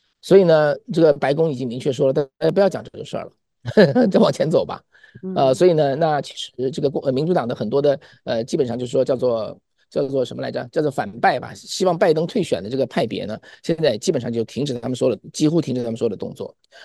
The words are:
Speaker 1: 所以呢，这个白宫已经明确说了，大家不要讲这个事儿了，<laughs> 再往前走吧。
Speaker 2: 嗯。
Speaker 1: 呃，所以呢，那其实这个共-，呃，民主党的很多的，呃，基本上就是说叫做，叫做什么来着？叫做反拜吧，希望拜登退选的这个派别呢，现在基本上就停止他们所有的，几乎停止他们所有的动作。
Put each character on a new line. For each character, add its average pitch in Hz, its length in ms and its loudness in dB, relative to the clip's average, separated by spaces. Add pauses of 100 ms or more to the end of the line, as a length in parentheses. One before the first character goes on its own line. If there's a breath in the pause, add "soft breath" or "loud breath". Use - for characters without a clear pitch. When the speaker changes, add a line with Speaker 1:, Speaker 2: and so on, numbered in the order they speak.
(220)
Speaker 1:
所 185 160 6
以 196 60 8
呢， 151 300 4 (180)
这 160 100 2
个 156 100 8
白 143 220 0
宫 160 160 2
已 139 40 -4
经 127 140 -6
明 117 100 -8
确 135 140 -2
说 135 140 0
了， 135 60 2
大 143 140 -2 (120)
家 160 120 0
不 185 100 2
要 196 80 4
讲 117 140 -4
这 - 160 -16
个 110 60 -12
事 - 140 -10
儿 87 60 -8
了， - 800 2
<laughs> - 20 2
再 185 100 2
往 165 140 6
前 - 180 -2
走 131 140 2
吧。 - 160 -10 (420 loud breath)
Speaker 2:
嗯。 185 120 -8
Speaker 1:
呃， 135 180 4
所 165 140 4
以 175 80 6
呢， 143 220 2
那 151 260 0
其 - 140 -16
实 - 340 -6
这 131 100 -8
个 143 80 0
共-， 151 160 -4
呃， 139 80 0
民 139 140 0
主 180 80 0
党 135 120 0
的 123 80 -4
很 113 140 -4
多 139 140 0
的， 143 180 2 (240 soft breath)
呃， 117 200 -2
基 147 120 -4
本 143 100 -6
上 117 120 -6
就 123 80 -6
是 120 60 -10
说 131 120 0
叫 135 100 -2
做， 113 460 -4 (300)
叫 143 180 -2
做 131 160 -2
什 120 100 -8
么 120 60 -10
来 123 100 -8
着？ 127 220 -8
叫 160 80 -2
做 151 100 0
反 107 200 -6 (100)
拜 165 180 2
吧， 120 140 -12
希 - 320 -8
望 175 140 2
拜 180 160 4
登 160 120 0
退 190 160 -2
选 - 200 -4
的 101 80 -10
这 127 80 -4
个 131 80 0
派 139 200 -2
别 95 200 -8
呢， 104 120 -10 (240 loud breath)
现 165 140 -4
在 139 220 0
基 190 120 -2
本 156 80 0
上 117 140 -4
就 117 120 -2
停 123 200 -6
止 143 80 -4
他 120 160 -8
们 127 80 -4
所 131 140 0
有 107 40 0
的， 98 60 -8 (140)
几 151 120 2
乎 160 140 2
停 - 140 -4
止 123 80 -4
他 117 80 -6
们 113 80 -6
所 117 80 -2
有 - 20 -2
的 95 80 -6
动 95 160 -10
作。 - 240 -14 (280 loud breath)